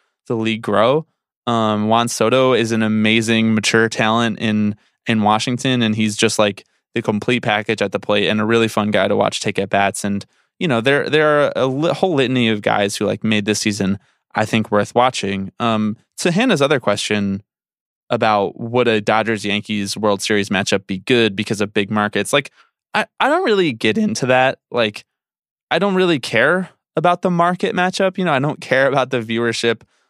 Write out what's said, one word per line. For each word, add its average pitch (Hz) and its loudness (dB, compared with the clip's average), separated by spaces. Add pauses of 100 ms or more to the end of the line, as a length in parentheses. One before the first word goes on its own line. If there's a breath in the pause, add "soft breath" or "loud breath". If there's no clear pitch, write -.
(280)
the 123 -4
league 110 -2
grow. 117 2 (420)
Um, 107 0
Juan 117 2
Soto 127 2
is 113 2
an 113 0
amazing, 110 2
mature 110 2
talent 113 0
in, 107 0 (320)
in 110 2
Washington, 120 0
and 107 0
he's 107 -2
just, 110 2
like, 104 0 (280)
the 113 -4
complete 113 -2
package 107 -2
at 101 -2
the 98 -4
plate 104 -2
and 107 0
a 107 -2
really 113 2
fun 107 -2
guy 101 2
to 104 0
watch 104 0
take 104 -6
at 98 -4
bats. 98 0
And, 101 -4 (340)
you 180 -2
know, 117 0
there, 135 0
there 147 2
are - -2
a 127 0
li-, 143 -2
whole 185 -2
litany 123 0
of 104 -2
guys 104 0
who, 104 -2
like, 98 -2
made 107 0
this 104 0
season, 101 -2 (380)
I 110 0
think, 110 0
worth 101 0
watching. 101 0
Um, 110 -2 (200)
to 180 0
Hannah's 196 2
other 139 2
question 101 -2 (640)
about 110 0
would 117 0
a 110 2
Dodgers-Yankees 104 -2
World 104 0
Series 101 0
matchup 95 0
be 95 -6
good 113 2
because 104 -4
of 104 -4
big 101 -2
markets, 104 -2
like, 143 -2 (420 soft breath)
I, 208 0 (140)
I 240 2
don't 359 0
really 190 2
get 110 0
into 110 -2
that. 127 2 (100)
Like, 110 -4 (640)
I 165 2
don't 196 0
really 175 2
care 156 0 (280)
about 175 0
the 185 0
market 175 0
matchup. 185 -2
You 185 -2
know, 160 0
I 131 2
don't 147 -2
care 135 2
about 131 0
the 123 0
viewership, 113 -2 (260)